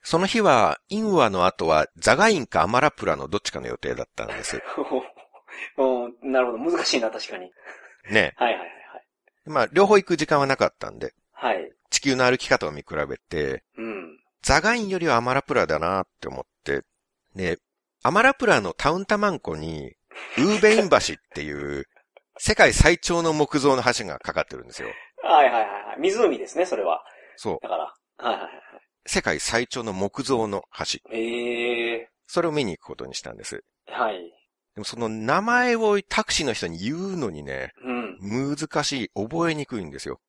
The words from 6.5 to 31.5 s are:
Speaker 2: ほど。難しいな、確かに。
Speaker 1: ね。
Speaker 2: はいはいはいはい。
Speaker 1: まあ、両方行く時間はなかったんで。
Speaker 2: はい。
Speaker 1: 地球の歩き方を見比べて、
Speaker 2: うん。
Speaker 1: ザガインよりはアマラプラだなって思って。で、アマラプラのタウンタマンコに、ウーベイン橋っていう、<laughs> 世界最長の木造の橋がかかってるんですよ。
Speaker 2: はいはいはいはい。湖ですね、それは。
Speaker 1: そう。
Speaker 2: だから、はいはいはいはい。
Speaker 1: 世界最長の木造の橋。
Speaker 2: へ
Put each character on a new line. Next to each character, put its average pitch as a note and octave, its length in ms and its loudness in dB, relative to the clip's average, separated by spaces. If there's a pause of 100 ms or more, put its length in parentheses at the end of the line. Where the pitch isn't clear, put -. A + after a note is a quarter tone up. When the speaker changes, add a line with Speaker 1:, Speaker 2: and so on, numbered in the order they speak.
Speaker 2:
ほ - 0 -
ど。 A2+ 60 -8
難 E3 260 -2
し - 140 0
い - 20 0
な、 A2+ 100 -2
確 - 180 -10
か G2 100 -12
に。 - 120 -16 (580)
Speaker 1:
ね。 G2 280 2
Speaker 2:
は B2 120 0
い A2+ 40 0
は F#2 60 -4
い - 20 -12
は F2 60 -12
い - 20 -16
は - 300 -20
い。 - 60 -20 (420)
Speaker 1:
ま D3+ 160 0
あ、 A2 100 0
両 F#3+ 160 6
方 G#3 80 8
行 G3 100 4
く E3+ 100 0
時 D#3 120 -2
間 D3+ 100 4
は C#3 80 4
な C3+ 100 2
か G2 100 2
っ - 120 0
た - 120 -12
ん G#2+ 100 -18
で。 - 120 -8 (200)
Speaker 2:
は A#2+ 220 -4
い。 E2+ 180 -8 (180)
Speaker 1:
地 - 80 -2
球 C#3 160 0
の B2+ 100 2
歩 B2+ 140 4
き - 80 -8
方 A2 220 2
を - 20 -4
見 C#2+ 120 -12
比 - 120 -12 (140)
べ B1+ 100 -8
て、 C#2+ 460 -4 (120)
Speaker 2:
う - 60 -12
ん。 F#2 340 -12 (260)
Speaker 1:
ザ C#3 180 4
ガ A3 160 0
イ A3+ 80 -4
ン G3 40 -6
よ F#3 120 -4
り E3 80 0
は B2+ 80 4
ア A#2 40 4
マ B2 140 0
ラ C#3 80 0
プ C#3+ 120 -6
ラ G2+ 120 4
だ D2+ 140 0
な F2+ 220 0
っ - 40 -6 (140)
て - 80 -10
思 C2 140 -10
っ - 20 -12 (180)
て。 C#2 200 -4 (520)
で、 F2+ 240 -4 (460)
ア B2 80 0
マ G#3 100 2
ラ C4+ 100 6
プ C4 140 -2
ラ D#3+ 140 6
の F#2 140 -4
タ - 160 0
ウ F3 100 -2
ン G3 60 -8
タ G#3 120 0
マ G#3 120 2
ン D#3+ 100 -6
コ - 160 -6
に、 D2+ 400 -8 (420)
ウ F#3+ 180 4
ー F#3 60 0
ベ G#3+ 140 8
イ A3 60 6
ン F#3+ 60 0
橋 C#3+ 80 6
っ - 40 6 (340)
て D2+ 80 -8
い D2 100 -6
う、 C#2+ 320 -6 (260)
<laughs> - 280 -20
世 - 160 0
界 D3+ 180 8
最 E3+ 260 6
長 E3+ 240 0
の E3 100 2
木 D3+ 260 2
造 C3+ 160 6
の B2+ 80 0
橋 A#2 220 2
が E2+ 160 -8
か - 140 -8
か E2 80 2
っ - 20 0
て - 120 -12
る B1 60 -14
ん - 60 -20
で - 40 -20
す - 100 -14
よ。 - 60 -8 (340)
Speaker 2:
は D#3+ 200 8
い B2+ 80 8
は A#2 80 2
い - 40 2
は G#2 40 0
い G2+ 40 -8 (160)
は G#2 80 -10
い。 - 40 -14
湖 F#3+ 400 2
で F3+ 80 -10
す - 120 -10
ね、 F3+ 80 2
そ B2+ 100 -4
れ G2+ 80 -4
は。 E2 180 -2 (340)
Speaker 1:
そ G2 180 -6
う。 C#2 60 -8
Speaker 2:
だ - 80 -14
か F#2 80 -4
ら、 D#2+ 80 -4
は - 80 -14 (280)
い - 40 -14
は A#2+ 80 0
い - 20 0
は - 40 -8
い - 40 -12
は E2+ 60 -12
い。 - 40 -16 (540)
Speaker 1:
世 - 160 -2
界 D#2+ 180 -2
最 A#2+ 260 -2
長 - 160 -8
の A2 100 -6
木 G2 300 -4
造 A#2 260 0
の G2+ 160 -4 (140)
橋。 - 200 -6 (120)
Speaker 2:
へ A#2+ 920 -4